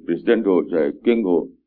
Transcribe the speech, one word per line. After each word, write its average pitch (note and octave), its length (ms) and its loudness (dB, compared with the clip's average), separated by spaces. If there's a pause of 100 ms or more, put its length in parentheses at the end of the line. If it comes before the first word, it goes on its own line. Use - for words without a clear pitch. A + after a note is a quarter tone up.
پریزیڈنٹ G2+ 400 0
ہو، F2 220 2
چاہے D#2 220 -2
کنگ A2+ 340 -2
ہو، F2 220 0 (200)